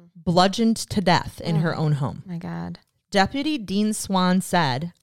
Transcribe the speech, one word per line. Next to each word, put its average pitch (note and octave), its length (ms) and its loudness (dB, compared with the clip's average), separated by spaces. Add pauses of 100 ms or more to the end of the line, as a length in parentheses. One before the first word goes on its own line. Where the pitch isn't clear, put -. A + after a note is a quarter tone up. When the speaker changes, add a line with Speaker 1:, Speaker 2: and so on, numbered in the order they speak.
(160)
Speaker 1:
bludgeoned G3 600 2
to - 240 -4
death F3 400 2
in E3 160 0
her D#3+ 180 0
Speaker 2:
Oh, - 80 -4
Speaker 1:
own D3+ 100 2
home. C#3 340 -4
Speaker 2:
my F3 100 -8
God. E3+ 400 -10 (340)
Speaker 1:
Deputy C#4 460 0
Dean G#3 360 0
Swan F#3 480 2
said D#3+ 500 0 (120)